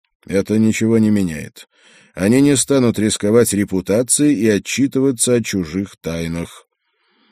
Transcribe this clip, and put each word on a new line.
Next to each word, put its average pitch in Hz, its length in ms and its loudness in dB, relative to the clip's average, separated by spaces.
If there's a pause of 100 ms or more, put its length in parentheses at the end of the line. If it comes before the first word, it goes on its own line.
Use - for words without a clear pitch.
(260)
Это 98 320 -2
ничего 110 400 2
не 107 120 2
меняет. 90 580 -4 (460)
Они 107 260 2
не 143 160 4
станут 127 420 0
рисковать 107 540 2
репутацией 104 840 0
и 110 140 0
отчитываться 123 840 0
о 120 80 2
чужих 92 580 -6
тайнах. 85 680 -8 (640)